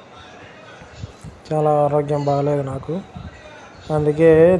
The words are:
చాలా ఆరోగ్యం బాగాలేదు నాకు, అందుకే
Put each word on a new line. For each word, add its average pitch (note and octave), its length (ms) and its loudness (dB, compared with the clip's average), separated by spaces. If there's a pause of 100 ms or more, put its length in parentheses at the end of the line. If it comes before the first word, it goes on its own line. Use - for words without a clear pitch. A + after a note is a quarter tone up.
(1500)
చాలా D3+ 220 0 (140)
ఆరోగ్యం C#3+ 360 -2 (100)
బాగాలేదు C#3+ 420 -2
నాకు, C3+ 200 -10 (1040)
అందుకే D3+ 340 2 (280)